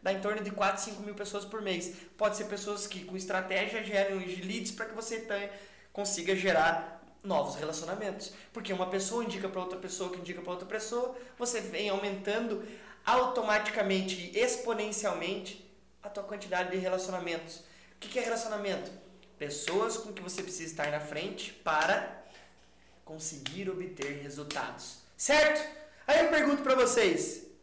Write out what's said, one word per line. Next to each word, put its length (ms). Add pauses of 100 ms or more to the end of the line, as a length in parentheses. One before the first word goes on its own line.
Dá 100
em 80
torno 240
de 60
quatro, 340
cinco 180
mil 120
pessoas 320
por 160
mês. 320 (200)
Pode 220
ser 80
pessoas 420
que, 200
com 100
estratégia, 680
geram 360
leads 540
pra 120
que 100
você 260
tenha, 300 (440)
consiga 420
gerar 640 (220)
novos 360
relacionamentos. 760 (200)
Porque 200
uma 160
pessoa 360
indica 240
pra 120
outra 160
pessoa, 360
que 80
indica 200
pra 120
outra 160
pessoa, 480 (200)
você 240
vem 280
aumentando 760 (400)
automaticamente 1300
e 60
exponencialmente 1300 (320)
a 80
tua 140
quantidade 480
de 60
relacionamentos. 800
O 60 (360)
que 100
que 120
é 20
relacionamento? 680 (460)
Pessoas 600
com 160
que 100
você 220
precisa 260
estar 220
na 80
frente 520
para 680 (840)
conseguir 640
obter 540
resultados. 760 (180)
Certo? 500 (400)
Aí 180
eu 60
pergunto 320
pra 140
vocês 720 (160)